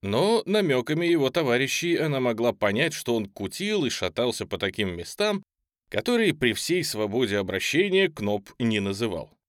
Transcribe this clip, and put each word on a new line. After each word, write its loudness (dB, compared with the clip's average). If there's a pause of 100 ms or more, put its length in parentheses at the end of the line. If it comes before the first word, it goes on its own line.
но 0
намеками 0
его 4
товарищей 2
она 0
могла 2
понять, 0
что -2
он 0
кутил -2
и 0
шатался -2
по -6
таким -2
местам, -4 (480)
которые 2
при 2
всей -2
свободе 0
обращения 0
Кноп -4 (100)
не 2
называл. -4 (120)